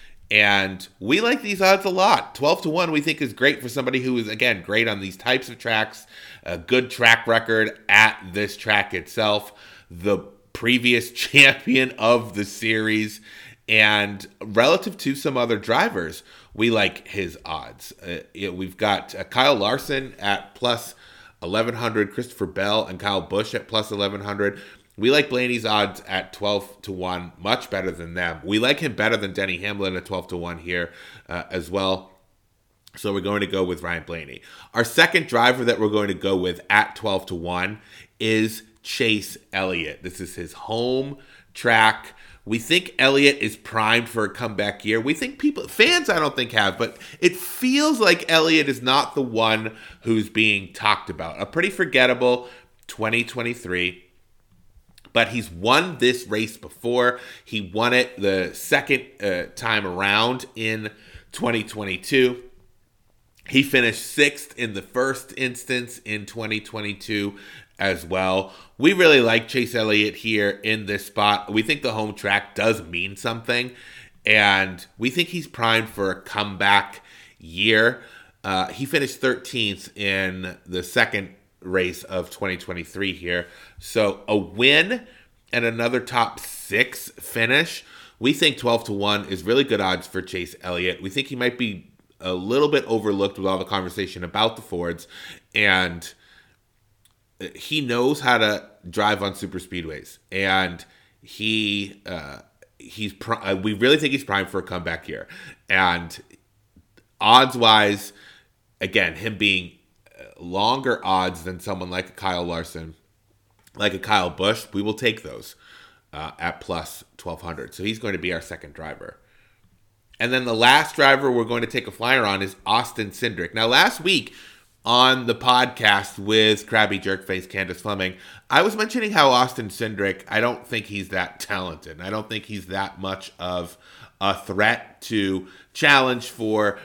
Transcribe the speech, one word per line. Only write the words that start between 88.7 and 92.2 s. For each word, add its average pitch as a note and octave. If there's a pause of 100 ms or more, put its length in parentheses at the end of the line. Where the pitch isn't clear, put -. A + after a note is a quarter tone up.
to A2
one G2+
is F#2
really A#2+
good A2
odds F#2
for -
Chase F2+
Elliott. F2+
We F#2+
think C3+
he C#3
might B2
be G#2 (280)
a F#2